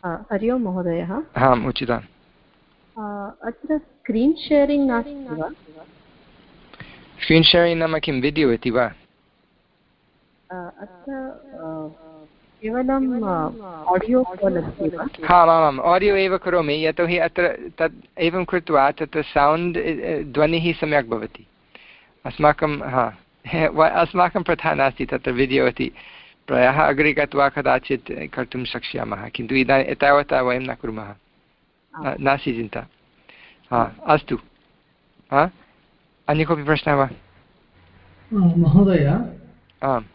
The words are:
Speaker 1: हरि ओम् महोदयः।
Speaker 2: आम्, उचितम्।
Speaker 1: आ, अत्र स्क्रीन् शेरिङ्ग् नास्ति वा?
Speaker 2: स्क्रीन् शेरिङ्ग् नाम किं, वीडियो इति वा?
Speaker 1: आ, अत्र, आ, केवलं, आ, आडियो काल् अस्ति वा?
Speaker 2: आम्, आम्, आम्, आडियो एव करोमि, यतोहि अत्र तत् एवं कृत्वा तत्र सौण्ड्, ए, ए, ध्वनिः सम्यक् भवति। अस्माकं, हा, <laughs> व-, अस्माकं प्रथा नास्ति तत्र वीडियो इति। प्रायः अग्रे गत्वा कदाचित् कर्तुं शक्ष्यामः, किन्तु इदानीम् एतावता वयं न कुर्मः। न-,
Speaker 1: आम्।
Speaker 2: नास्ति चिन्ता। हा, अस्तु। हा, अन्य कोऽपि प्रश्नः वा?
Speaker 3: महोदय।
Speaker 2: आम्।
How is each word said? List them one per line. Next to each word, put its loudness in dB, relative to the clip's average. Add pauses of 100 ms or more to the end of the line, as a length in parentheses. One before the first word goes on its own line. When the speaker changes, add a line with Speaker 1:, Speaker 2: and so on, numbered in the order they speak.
Speaker 1:
हरि -4
ओम् -2
महोदयः। -4 (140)
Speaker 2:
आम्, 4
उचितम्। -4 (960)
Speaker 1:
आ, -10 (120)
अत्र -6
स्क्रीन् -2
शेरिङ्ग् 2
नास्ति -4
वा? -6 (1700)
Speaker 2:
स्क्रीन् 6
शेरिङ्ग् 4
नाम -2
किं, -4
वीडियो 2
इति -2
वा? 0
Speaker 1:
आ, -2 (1600)
अत्र, -16 (420)
आ, -12 (520)
केवलं, -2
आ, -4
आडियो 2
काल् 0
अस्ति -6
वा? 0
Speaker 2:
आम्, 6
आम्, 2
आम्, 2
आडियो 2
एव 0
करोमि, 0
यतोहि 0
अत्र -2
तत् -6
एवं 0
कृत्वा 2
तत्र -4
सौण्ड्, 2
ए, -4
ए, -4
ध्वनिः 0
सम्यक् -2
भवति। -8 (800)
अस्माकं, 0
हा, -2 (300)
<laughs> 0
व-, 4
अस्माकं 0
प्रथा -2
नास्ति 0
तत्र -4
वीडियो 2
इति। -6 (540)
प्रायः 2
अग्रे 2
गत्वा 0
कदाचित् -2
कर्तुं -8
शक्ष्यामः, -8
किन्तु -8
इदानीम् 2
एतावता 2
वयं -2
न -8
कुर्मः। -12 (840)
न-, -6
Speaker 1:
आम्। -6
Speaker 2:
नास्ति 0
चिन्ता। -8 (840)
हा, 0 (120)
अस्तु। 0 (960)
हा, 2 (800)
अन्य 2
कोऽपि -2
प्रश्नः 0
वा? 2 (1200)
Speaker 3:
महोदय। 6 (800)
Speaker 2:
आम्। 0 (100)